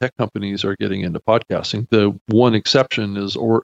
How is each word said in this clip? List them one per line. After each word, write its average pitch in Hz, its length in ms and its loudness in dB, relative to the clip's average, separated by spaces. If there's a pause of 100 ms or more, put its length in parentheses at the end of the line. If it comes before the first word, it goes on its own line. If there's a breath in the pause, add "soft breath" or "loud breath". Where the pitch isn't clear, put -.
tech 127 160 -2
companies 101 460 -4
are 101 160 -2
getting 98 220 -2
into 87 180 -4
podcasting. 110 680 -2
The 104 280 4 (100)
one 113 280 4
exception 107 600 0
is, 101 180 -4
or, 113 280 0